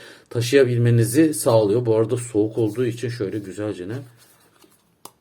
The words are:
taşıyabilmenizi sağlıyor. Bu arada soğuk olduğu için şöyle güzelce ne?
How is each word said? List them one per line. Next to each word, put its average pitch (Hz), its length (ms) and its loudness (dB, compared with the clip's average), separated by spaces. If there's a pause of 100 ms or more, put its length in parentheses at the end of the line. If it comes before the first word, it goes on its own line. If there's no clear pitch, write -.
(300)
taşıyabilmenizi 120 1040 2
sağlıyor. 113 520 2
Bu 113 100 2
arada 113 220 0
soğuk 107 400 -2
olduğu 120 280 -2
için 117 240 -6
şöyle 107 300 -6
güzelce 95 480 -10
ne? 110 80 -8 (1300)